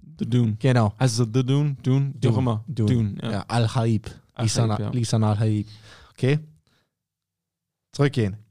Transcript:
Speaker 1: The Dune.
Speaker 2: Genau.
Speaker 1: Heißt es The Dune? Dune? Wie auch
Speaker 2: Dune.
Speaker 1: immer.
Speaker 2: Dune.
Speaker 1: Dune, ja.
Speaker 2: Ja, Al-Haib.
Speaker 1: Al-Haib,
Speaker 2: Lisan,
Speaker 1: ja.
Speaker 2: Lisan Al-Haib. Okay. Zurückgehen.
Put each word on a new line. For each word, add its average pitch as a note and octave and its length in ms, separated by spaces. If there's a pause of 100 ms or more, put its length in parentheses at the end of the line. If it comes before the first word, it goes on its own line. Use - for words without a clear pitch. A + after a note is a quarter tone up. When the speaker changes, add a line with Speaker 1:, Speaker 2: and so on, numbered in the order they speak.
(180)
Speaker 1:
The A2 100
Dune. A2+ 300
Speaker 2:
Genau. B2 400
Speaker 1:
Heißt A#2+ 220
es A#2+ 120
The B2+ 140
Dune? C#3+ 360
Dune? C3+ 380
Wie - 80
auch A2+ 40
Speaker 2:
Dune. G#2+ 60
Speaker 1:
immer. A2 280
Speaker 2:
Dune. A2 260
Speaker 1:
Dune, A2 300
ja. A2+ 80
Speaker 2:
Ja, G2+ 160
Al-Haib. A2+ 600 (280)
Speaker 1:
Al-Haib, - 80
Speaker 2:
Lisan, A2+ 280
Speaker 1:
ja. G#2+ 200
Speaker 2:
Lisan A2+ 340
Al-Haib. G#2+ 420 (440)
Okay. C#3+ 300 (1500)
Zurückgehen. A2+ 440 (140)